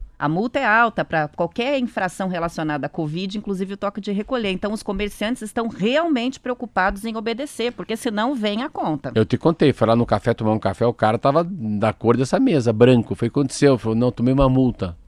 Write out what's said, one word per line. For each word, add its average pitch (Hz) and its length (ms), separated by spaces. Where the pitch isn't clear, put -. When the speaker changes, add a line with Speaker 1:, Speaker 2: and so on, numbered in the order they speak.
Speaker 1:
A 147 120
multa 220 280
é 277 80
alta 220 380
pra 156 240
qualquer 240 500
infração 196 520
relacionada 160 580
à - 20
covid, 180 480
inclusive 196 360
o 196 40
toque 202 220
de 202 140
recolher. 214 360
Então, 190 220
os 220 100
comerciantes 208 600
estão 233 260
realmente 254 720
preocupados 208 640
em 226 140
obedecer, 233 560
porque 220 240
senão 226 360
vem 214 300
a 302 60
conta. 160 440
Speaker 2:
Eu 110 120
te 117 120
contei, - 360
foi - 160
lá 113 60
no 117 100
café 113 280
tomar 110 200
um 107 60
café, 101 280
o 120 60
cara 110 260
tava 143 240
da 110 480
cor 120 240
dessa 127 240
mesa, 151 320
branco. 117 420
Foi 117 140
o - 40
que - 80
aconteceu, 135 380
falou, 110 180
não, 123 140
tomei 120 240
uma 139 140
multa. 123 500